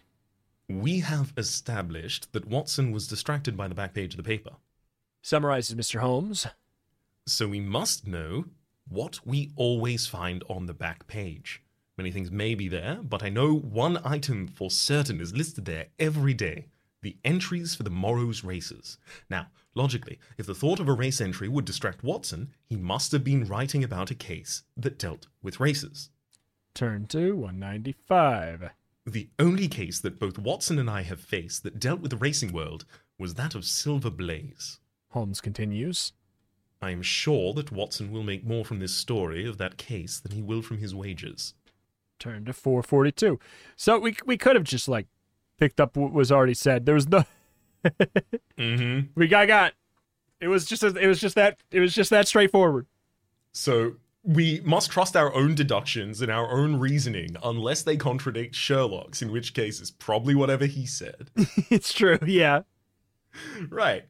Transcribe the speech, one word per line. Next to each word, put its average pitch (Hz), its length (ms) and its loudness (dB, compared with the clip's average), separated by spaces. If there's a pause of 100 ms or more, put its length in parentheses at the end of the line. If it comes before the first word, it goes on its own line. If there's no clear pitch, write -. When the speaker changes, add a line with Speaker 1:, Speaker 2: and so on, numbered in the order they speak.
(680)
Speaker 1:
We 123 320 -2
have 143 360 -2
established 92 960 -8
that 101 140 -8
Watson 127 460 -2
was 107 160 -6
distracted 135 480 -6
by 98 120 -6
the 92 60 -8
back 98 200 -8
page 92 200 -6
of - 20 -12
the 90 60 -10
paper. 110 300 -6 (680)
Speaker 2:
Summarizes 139 540 0
Mister 117 240 -4
Holmes. 139 460 -2 (800)
Speaker 1:
So - 220 0
we 101 120 -4
must 101 460 -2
know 90 400 -6 (420)
what 110 380 -8
we 143 300 -4
always 120 500 0
find 90 420 -6
on 92 180 -8
the 87 80 -10
back 82 320 -10
page. - 560 -12 (340)
Many 92 140 -6
things 90 200 -8
may 107 240 -2
be 98 140 -4
there, 90 340 -6
but 104 200 -6
I 101 60 -6
know 135 260 2
one 147 500 -2
item 131 440 -4
for 92 220 -8
certain 139 500 0
is 87 160 -8
listed 147 300 -6
there 80 200 -8 (120)
every 151 360 2
day. 95 320 -6 (360)
The 104 220 -12
entries 170 500 -2
for - 80 -10
the 104 80 -4
morrow's 113 540 -2
races. 90 520 -12 (320)
Now, 92 200 -6 (260)
logically, 123 440 -4 (200)
if 95 80 -10
the 98 80 -8
thought 170 260 0
of 147 80 0
a 143 40 4
race 131 280 0
entry 98 280 -4
would 131 160 -2
distract - 400 -6
Watson, 127 500 -6 (100)
he 113 120 -6
must 95 360 -2
have 139 120 2
been 135 200 2
writing 131 400 -2
about 98 260 -6
a 127 60 -6
case - 460 -12 (140)
that 110 220 -6
dealt 85 280 -10 (160)
with 101 180 -10
races. - 500 -2 (640)
Speaker 2:
Turn 107 340 -4
to 180 280 0
one 95 220 -8
ninety-five. 104 1120 0 (340)
Speaker 1:
The 113 240 -8 (120)
only 180 260 4
case 92 340 -6
that - 200 -6
both 98 180 -4
Watson 147 400 -2
and 123 100 0
I 104 140 -4
have 85 180 -8
faced - 440 -6
that 101 160 -10
dealt 147 200 -2
with 170 120 -6
the 123 40 -4
racing 120 360 -2
world 80 320 -8 (340)
was 90 160 -8
that 135 220 -6
of 92 80 -10
Silver 135 460 -2
Blaze. 82 680 -10 (320)
Speaker 2:
Holmes 104 300 -6
continues. 110 720 -6 (680)
Speaker 1:
I 95 120 -6
am 90 100 -6
sure 104 520 0
that 143 180 -6
Watson 101 400 -6
will 110 100 -6
make 98 240 -6
more 113 180 -2
from 104 140 -6
this 95 160 -6
story 90 500 -2
of 110 140 -8
that 92 180 -6
case 90 440 -10
than 98 120 -10
he 107 100 -6
will 110 200 -4
from 110 160 -8
his 101 160 -8
wages. - 600 -10 (640)
Speaker 2:
Turn 107 240 -12
to 120 80 -6
four 127 320 2
forty-two. 143 560 4 (340)
So 220 240 6
we, 220 260 0
we 254 140 2
could 262 160 8
have 190 100 6
just, - 220 -4
like, 113 220 -2 (540)
picked 147 180 4
up 139 160 4
what 143 160 0
was 139 200 6
already 127 220 6
said. 123 320 2
There 151 100 8
was 139 100 4
no 175 160 6 (600)
<laughs> - 0 - (760)
Speaker 1:
Mm-hmm. 120 420 2 (140)
Speaker 2:
We 165 140 6
got, 202 180 8
got, 202 280 6 (680)
it 175 80 -2
was 185 180 4
just - 160 -2
a, 214 60 6
it 190 180 4
was 185 140 6
just 202 160 0
that, 208 220 6 (120)
it 185 80 2
was 180 160 6
just 214 160 4
that 208 160 8
straightforward. 190 600 6 (640)
Speaker 1:
So, 117 420 2 (300)
we 165 400 4
must 165 260 4
trust 185 240 2
our 147 180 6
own 139 220 4
deductions 110 680 0
and 113 120 -2
our 117 180 -2
own 139 300 2
reasoning 117 640 -2
unless 117 400 -2
they 156 120 2
contradict 123 600 -2
Sherlock's, 127 640 -2
in 113 80 -6
which 117 240 -6
case 107 260 -4
it's - 120 -12
probably 117 420 2
whatever 139 320 4
he 135 180 -4
said. - 520 -10
Speaker 2:
<laughs> 190 340 2
It's - 220 2
true, 180 340 6
yeah. 156 360 4 (1040)
Speaker 1:
Right, 160 420 0